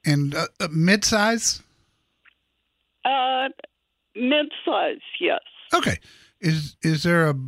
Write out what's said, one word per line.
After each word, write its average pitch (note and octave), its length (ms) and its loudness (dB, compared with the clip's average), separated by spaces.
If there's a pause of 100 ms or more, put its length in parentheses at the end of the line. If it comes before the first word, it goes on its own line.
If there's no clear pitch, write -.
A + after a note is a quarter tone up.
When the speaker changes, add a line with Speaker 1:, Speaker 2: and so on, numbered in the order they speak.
Speaker 1:
And, C#3+ 280 0
uh, D#3+ 120 -2 (140)
uh, F3+ 80 -2
midsize? G#3 920 2 (1400)
Speaker 2:
Uh, C4 440 0 (680)
midsize, B3+ 840 -2 (200)
yes. E3+ 200 0 (340)
Speaker 1:
Okay. C3 240 0 (420)
Is, D#3+ 420 -2
is D#3 200 0
there E3+ 260 4
a D3 60 0 (120)